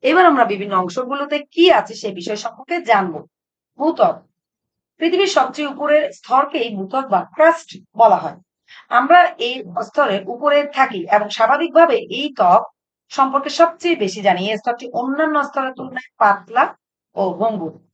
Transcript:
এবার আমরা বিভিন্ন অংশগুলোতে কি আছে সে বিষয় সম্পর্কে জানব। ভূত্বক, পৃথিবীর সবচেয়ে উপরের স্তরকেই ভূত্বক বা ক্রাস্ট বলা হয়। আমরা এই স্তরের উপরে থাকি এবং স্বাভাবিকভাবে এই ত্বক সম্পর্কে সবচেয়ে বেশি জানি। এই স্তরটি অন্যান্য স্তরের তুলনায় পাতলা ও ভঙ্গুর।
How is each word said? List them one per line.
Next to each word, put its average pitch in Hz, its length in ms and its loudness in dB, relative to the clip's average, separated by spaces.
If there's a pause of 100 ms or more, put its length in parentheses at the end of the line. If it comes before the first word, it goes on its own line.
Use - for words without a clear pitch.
এবার 330 220 4
আমরা 269 180 4
বিভিন্ন 202 320 -6
অংশগুলোতে 220 600 -4 (140)
কি 339 220 2
আছে 202 220 0
সে - 180 -10
বিষয় 185 240 -10
সম্পর্কে 254 440 -10
জানব। 190 340 0 (640)
ভূত্বক, 247 360 0 (880)
পৃথিবীর 370 260 0
সবচেয়ে 285 480 -2
উপরের 294 280 0 (100)
স্তরকেই 262 640 -2
ভূত্বক 196 300 -6
বা 196 140 0 (140)
ক্রাস্ট 330 340 2 (280)
বলা 214 200 6
হয়। - 220 -8 (500)
আমরা 277 300 4 (200)
এই 247 160 -6 (280)
স্তরের 202 440 -2
উপরে 269 400 0
থাকি 254 340 -2 (160)
এবং 208 120 0
স্বাভাবিকভাবে 294 680 2 (140)
এই 269 260 -6
ত্বক 196 260 4 (500)
সম্পর্কে 277 380 0
সবচেয়ে 339 460 2
বেশি 196 260 -6
জানি। 185 280 2
এই 214 80 -4
স্তরটি 240 340 -8
অন্যান্য 285 520 -4
স্তরের 262 280 -6
তুলনায় - 460 -14
পাতলা 208 460 0 (520)
ও 202 60 -4 (120)
ভঙ্গুর। 180 400 -4 (200)